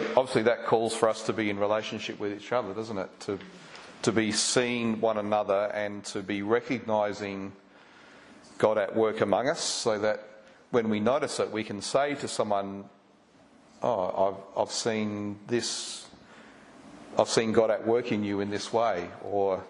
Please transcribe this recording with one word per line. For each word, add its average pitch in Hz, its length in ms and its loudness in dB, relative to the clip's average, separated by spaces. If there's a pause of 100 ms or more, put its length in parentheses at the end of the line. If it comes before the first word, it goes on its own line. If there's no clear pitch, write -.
(160)
obviously 127 280 4
that 117 200 4
calls 113 300 2
for 113 160 4
us - 160 -4
to 110 80 0
be 104 160 0
in 101 80 -2
relationship 107 600 -2
with 104 140 -4
each - 200 -12
other, 120 200 -2
doesn't 110 240 -6
it? 95 140 -4 (100)
To, 98 180 -4 (640)
to 113 100 4
be 107 200 2
seeing 120 680 2
one 110 180 4
another 104 560 2
and 101 320 -6
to 104 160 -6
be 101 180 -2
recognising 104 1120 0 (1040)
God 107 220 4
at 101 180 0
work 110 240 2
among 107 280 4
us, 170 120 -2
so - 380 -2
that 107 280 0 (440)
when 113 180 4
we 104 120 2
notice 127 380 0
it, 101 140 0
we 107 100 -2
can 101 200 -8
say 143 340 2
to 127 100 -6
someone, 98 600 -2 (960)
"Oh, 98 580 0 (160)
I've, 113 60 2
I've 101 100 -2
seen 104 760 -4
this, - 600 -4 (1120)
I've 107 120 4
seen 113 240 2
God 110 180 6
at 104 160 -2
work 120 240 2
in 104 140 0
you 101 160 -2
in 101 100 -2
this 101 220 -4
way," 107 340 2 (160)
or, 98 480 0